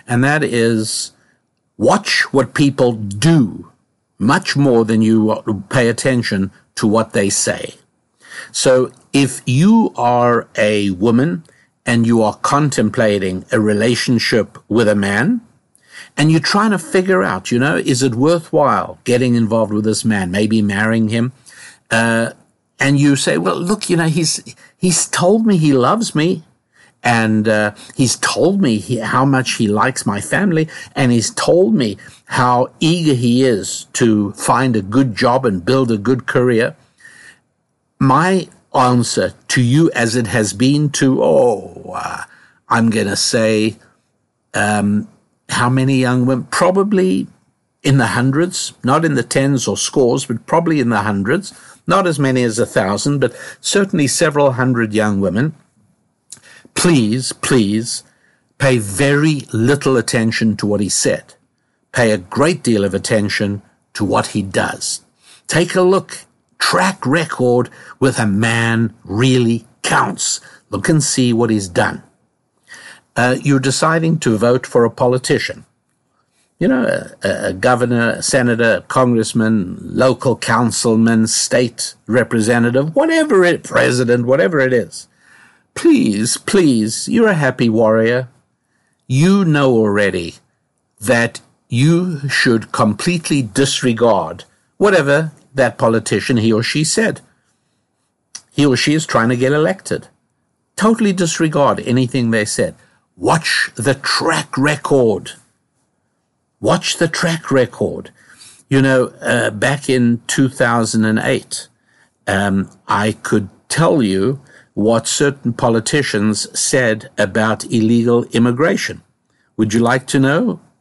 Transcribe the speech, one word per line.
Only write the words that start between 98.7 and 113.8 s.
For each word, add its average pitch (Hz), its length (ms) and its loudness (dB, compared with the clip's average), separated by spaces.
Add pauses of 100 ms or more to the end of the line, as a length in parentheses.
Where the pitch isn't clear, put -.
she 147 180 0
is 156 100 -2
trying 117 260 0
to 127 60 0
get 131 160 0
elected. 156 540 -2 (680)
Totally 220 360 2
disregard 160 680 0
anything 123 500 -2
they 110 140 0
said. 101 320 -4 (400)
Watch - 580 -2
the 127 200 0
track 151 640 -4
record. 135 760 0 (1300)
Watch - 380 -2
the 165 120 0
track 165 420 -4
record. 110 600 -2 (600)
You 135 100 4
know, 131 400 2
uh, 117 300 -2
back 139 400 -4
in 120 360 2
two 135 220 0
thousand 117 560 0
and 110 140 0
eight, - 500 -6 (580)
um, 98 440 -2 (180)
I 101 240 -2
could 104 380 -4 (180)
tell 165 340 0